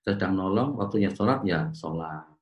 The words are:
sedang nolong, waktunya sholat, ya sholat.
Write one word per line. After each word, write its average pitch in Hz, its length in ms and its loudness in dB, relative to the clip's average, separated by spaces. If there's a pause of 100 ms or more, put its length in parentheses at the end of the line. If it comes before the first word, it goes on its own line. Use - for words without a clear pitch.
sedang 98 320 0
nolong, 104 480 2
waktunya 98 320 2
sholat, 117 320 2
ya 82 240 0
sholat. 80 560 -8 (160)